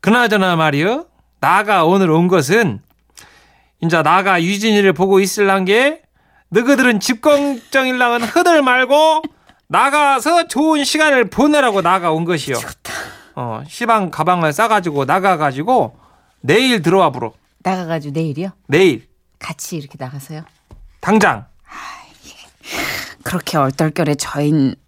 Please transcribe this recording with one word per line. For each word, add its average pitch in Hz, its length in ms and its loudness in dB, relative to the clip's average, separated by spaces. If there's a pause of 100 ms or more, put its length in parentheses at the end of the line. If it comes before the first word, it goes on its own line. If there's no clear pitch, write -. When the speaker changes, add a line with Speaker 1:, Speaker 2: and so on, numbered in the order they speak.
Speaker 1:
그나저나 202 560 2
말이여, 160 480 0 (340)
나가 185 460 2
오늘 185 260 2
온 170 160 2
것은 170 540 0 (960)
인자 165 240 0
나가 180 400 2
유진이를 202 480 2
보고 190 300 2
있을란 196 420 0
게 247 380 0 (480)
너희들은 240 500 2
집 233 220 -4
걱정일랑은 254 1000 0
흐들 330 380 2
말고 277 600 2 (460)
나가서 285 800 0
좋은 302 360 0
시간을 285 480 0
보내라고 262 500 2
나가 175 300 0
온 160 120 -2
것이요. 147 320 -4
Speaker 2:
좋다. - 380 -12 (400)
Speaker 1:
어, 123 340 -8
시방 220 440 0
가방을 160 420 0
싸가지고 175 520 0
나가가지고 165 920 0 (440)
내일 214 420 2
들어와 170 260 2
보러. 123 240 -8 (300)
Speaker 2:
나가가지고 165 500 -6
내일이요? 160 360 -6 (180)
Speaker 1:
내일. 147 400 2 (320)
Speaker 2:
같이 - 380 -14
이렇게 143 220 -14
나가서요? 143 440 -14 (580)
Speaker 1:
당장. 190 460 0 (200)
Speaker 2:
아, - 60 -20 (540)
예. - 40 -20 (920)
그렇게 175 340 -4
얼떨결에 151 580 0
저흰 147 600 0 (120)